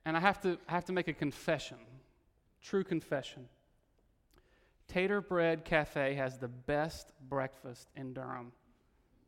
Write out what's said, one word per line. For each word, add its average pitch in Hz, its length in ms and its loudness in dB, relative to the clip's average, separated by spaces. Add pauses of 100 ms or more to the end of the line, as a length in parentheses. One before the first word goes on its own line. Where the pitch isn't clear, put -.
And 160 140 2
I - 20 6
have 190 220 6
to, 180 160 2 (100)
I - 40 -6
have 175 140 0
to 190 80 -2
make 175 160 2
a 156 40 0
confession, 143 640 -2 (840)
true 190 200 0
confession. 139 680 -4 (1400)
Tater 190 340 2
Bread 165 420 2
Cafe 143 520 2
has 131 220 -2
the 127 120 -6
best 147 640 -2 (160)
breakfast 131 640 -4
in 131 180 -8
Durham, 127 380 -8 (760)